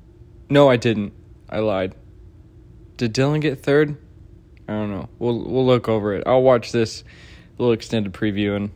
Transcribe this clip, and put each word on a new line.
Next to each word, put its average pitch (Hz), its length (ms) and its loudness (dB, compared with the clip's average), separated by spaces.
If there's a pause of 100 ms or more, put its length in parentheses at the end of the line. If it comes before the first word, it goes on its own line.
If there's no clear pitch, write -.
(500)
no, 143 200 6
I 123 80 4
didn't. 104 360 -2 (360)
I 104 100 -6
lied. 95 360 -2 (1000)
Did 113 160 -2
Dylan 143 260 0
get 151 200 -4
third? 147 380 2 (680)
I - 40 -8
don't 107 180 -6
know. 95 200 -10 (100)
We'll, 117 240 -4
we'll 127 220 -2
look 123 220 2
over 104 280 0
it. - 100 -4
I'll 127 160 4
watch 127 300 4
this 117 320 -2 (560)
little 120 140 2
extended 107 400 -6
preview, 101 420 -4
and 101 200 -6